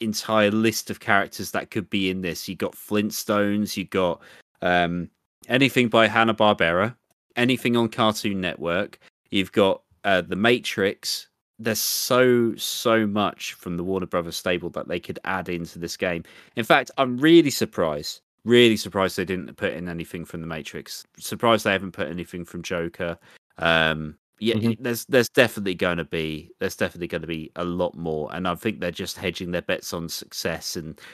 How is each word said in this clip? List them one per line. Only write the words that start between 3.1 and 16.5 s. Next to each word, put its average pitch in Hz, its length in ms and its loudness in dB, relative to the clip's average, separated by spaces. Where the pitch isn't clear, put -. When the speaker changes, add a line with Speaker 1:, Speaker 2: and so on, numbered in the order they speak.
Speaker 1:
you 95 80 -4
got, 90 340 0
um, 87 480 0
anything 127 400 4
by 113 200 6
Hanna-Barbera, 104 840 4
anything 120 400 2
on 117 100 2
Cartoon 107 540 0
Network. 87 580 -4
You've 95 240 -2
got, 95 300 4
uh, 98 180 4
The 87 140 -6
Matrix. 107 920 0
There's 113 220 -4
so, 123 800 2
so 110 500 0
much 101 460 -2
from 87 240 -8
the 87 80 -4
Warner 92 220 -2
Brothers 85 280 -4
stable 90 360 -2
that - 180 -8
they 87 100 -4
could - 240 -10
add 92 240 -4
into 85 320 -6
this 82 160 -8
game. 85 280 -2